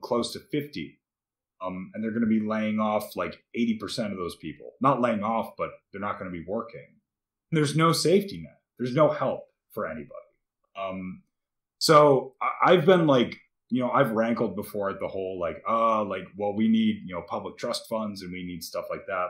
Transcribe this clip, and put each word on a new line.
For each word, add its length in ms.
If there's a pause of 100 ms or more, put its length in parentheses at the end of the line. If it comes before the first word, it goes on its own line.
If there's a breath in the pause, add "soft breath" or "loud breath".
close 320
to 60
fifty, 600 (600)
um, 320
and 100
they're 80
gonna 160
be 140
laying 380
off, 360
like, 280 (120)
eighty 240
percent 320
of 80
those 160
people. 460
Not 200
laying 220
off, 340
but 140 (200)
they're 100
not 180
gonna 120
be 160
working. 520 (520)
There's 240
no 180
safety 480
net. 180 (200)
There's 160
no 140
help 360 (260)
for 140
anybody. 240 (680)
Um, 460 (560)
so 640
I, 320
I've 120
been, 220
like, 320 (300)
you 120
know, 100
I've 200
rankled 440
before 340
at 100
the 80
whole, 320
like, 300
uh, 340
like, 200 (120)
well, 200
we 120
need, 380
you 80
know, 80
public 360
trust 300
funds 360
and 100
we 100
need 200
stuff 260
like 180
that. 220